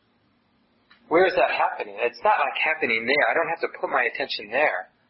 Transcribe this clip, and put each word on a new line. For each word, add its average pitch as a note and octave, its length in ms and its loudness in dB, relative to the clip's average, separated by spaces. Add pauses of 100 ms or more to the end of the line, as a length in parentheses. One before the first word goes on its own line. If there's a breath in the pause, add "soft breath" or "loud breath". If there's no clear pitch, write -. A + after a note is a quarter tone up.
(1080)
Where F3 160 6
is F#3 100 0
that D3 160 4
happening? A#2+ 480 -2
It's A#2+ 240 -2
not, G#3 160 4
like, C#3 180 -2
happening C3 480 0
there. C3 240 2
I A#2+ 40 0
don't D#3+ 160 0
have E3 100 -4
to - 200 -6
put F3 100 -4
my C3+ 140 0
attention - 480 -6
there, A#2+ 380 0 (200)